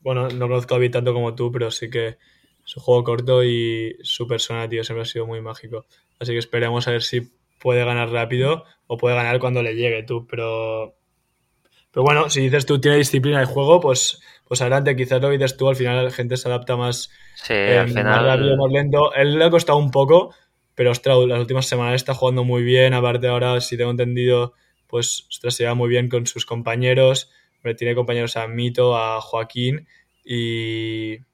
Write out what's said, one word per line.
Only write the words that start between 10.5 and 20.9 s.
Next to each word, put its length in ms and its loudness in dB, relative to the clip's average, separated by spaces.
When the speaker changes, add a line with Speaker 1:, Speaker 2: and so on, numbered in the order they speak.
Speaker 1:
pero 120 0
bueno, 260 4
si 120 -2
dices 240 2
tú, 160 2
tiene 160 4
disciplina 420 2
de 60 2
juego, 340 4
pues, 420 0
pues 160 -4
adelante. 340 2
Quizás 260 0
lo 80 2
que 80 2
dices 200 -2
tú, 120 2
al 60 2
final 280 0
la 80 -2
gente 260 -4
se 120 -6
adapta 280 -2
más, 340 -4
Speaker 2:
Sí, 200 -6
Speaker 1:
eh, 120 4
Speaker 2:
al 100 2
Speaker 1:
más 20 -2
Speaker 2:
final 320 2
Speaker 1:
rápido, 360 2
más 140 0
lento. 420 2
Él 260 2
le 60 6
ha 60 6
costado 260 4
un 140 2
poco, 420 4
pero, 160 2